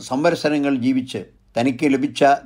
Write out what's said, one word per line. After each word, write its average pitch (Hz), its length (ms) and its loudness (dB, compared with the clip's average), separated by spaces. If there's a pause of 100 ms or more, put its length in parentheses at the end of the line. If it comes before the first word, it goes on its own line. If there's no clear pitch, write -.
സംവത്സരങ്ങൾ 147 760 0
ജീവിച്ച് 127 440 -2 (360)
തനിക്ക് 127 320 0
ലഭിച്ച 135 340 0 (240)